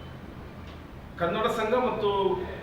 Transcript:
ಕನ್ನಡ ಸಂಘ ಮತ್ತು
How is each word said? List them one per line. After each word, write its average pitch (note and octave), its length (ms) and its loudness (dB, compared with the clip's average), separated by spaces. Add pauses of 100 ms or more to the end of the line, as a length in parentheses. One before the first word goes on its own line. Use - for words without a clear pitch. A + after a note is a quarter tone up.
(1160)
ಕನ್ನಡ F3 300 2
ಸಂಘ A3+ 260 2
ಮತ್ತು G3+ 640 4 (280)